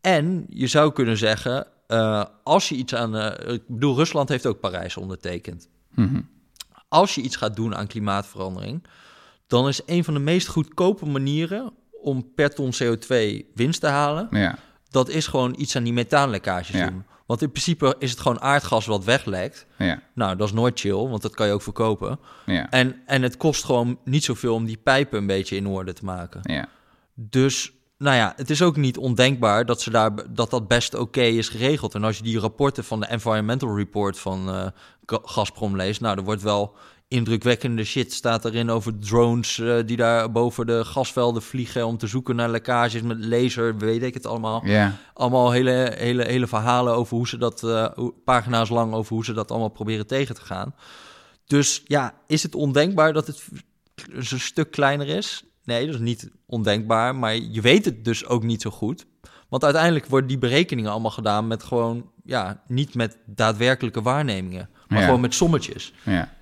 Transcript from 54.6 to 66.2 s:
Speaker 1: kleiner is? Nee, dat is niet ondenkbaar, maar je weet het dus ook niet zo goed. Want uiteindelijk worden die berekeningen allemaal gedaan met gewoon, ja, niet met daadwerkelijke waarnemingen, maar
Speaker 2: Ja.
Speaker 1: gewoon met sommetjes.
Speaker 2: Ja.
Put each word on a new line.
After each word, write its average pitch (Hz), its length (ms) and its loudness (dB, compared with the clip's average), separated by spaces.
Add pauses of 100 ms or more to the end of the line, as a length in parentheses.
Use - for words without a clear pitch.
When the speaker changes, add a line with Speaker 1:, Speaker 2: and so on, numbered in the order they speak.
Speaker 1:
kleiner 143 360 0
is? 180 360 -6 (200)
Nee, 120 220 -2
dat 156 100 -6
is 117 60 -4
niet 117 280 -4 (160)
ondenkbaar, 113 720 0
maar 113 200 -2
je 113 260 -6
weet 147 240 6
het 113 200 -4
dus 117 200 -2
ook 120 180 0
niet 113 180 0
zo 107 80 -4
goed. 110 360 -6 (440)
Want 131 140 -2
uiteindelijk 160 420 4
worden 131 240 2
die 135 80 -2
berekeningen 123 540 2
allemaal 110 200 -2
gedaan 107 360 0
met 113 160 -4
gewoon, 117 480 -2 (120)
ja, 104 440 -6
niet 135 280 -2
met 113 300 -2
daadwerkelijke 113 760 2
waarnemingen, 101 680 -2 (180)
maar 107 120 2
Speaker 2:
Ja. 95 60 4
Speaker 1:
gewoon 123 160 6
met 123 120 0
sommetjes. - 600 0 (100)
Speaker 2:
Ja. 87 380 -2